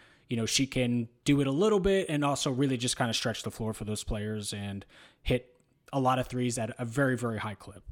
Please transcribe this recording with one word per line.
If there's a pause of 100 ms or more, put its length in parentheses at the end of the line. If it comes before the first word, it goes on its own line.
(300)
you
know,
she
can (160)
do
it
a
little
bit
and
also
really
just
kinda
stretch
the
floor
for
those
players
and (380)
hit (420)
a
lot
of
threes
at
a
very,
very
high
clip.